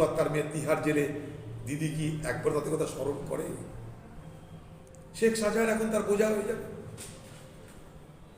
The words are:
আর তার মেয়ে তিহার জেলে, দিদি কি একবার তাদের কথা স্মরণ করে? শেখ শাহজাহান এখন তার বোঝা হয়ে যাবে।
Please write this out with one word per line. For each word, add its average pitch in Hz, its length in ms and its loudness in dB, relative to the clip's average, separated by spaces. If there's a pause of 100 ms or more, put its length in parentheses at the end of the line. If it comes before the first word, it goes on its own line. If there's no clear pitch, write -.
আর 151 120 6
তার 156 160 4
মেয়ে 151 200 2
তিহার 151 320 2
জেলে, 147 220 4 (600)
দিদি 151 300 0
কি 156 120 0 (240)
একবার 156 240 2
তাদের 147 200 0
কথা 151 180 2
স্মরণ 139 260 -2 (120)
করে? 160 140 -2 (1700)
শেখ 226 260 6
শাহজাহান 220 340 4
এখন 220 160 2
তার 214 200 4
বোঝা 208 180 6
হয়ে 208 200 2
যাবে। - 160 -2 (1700)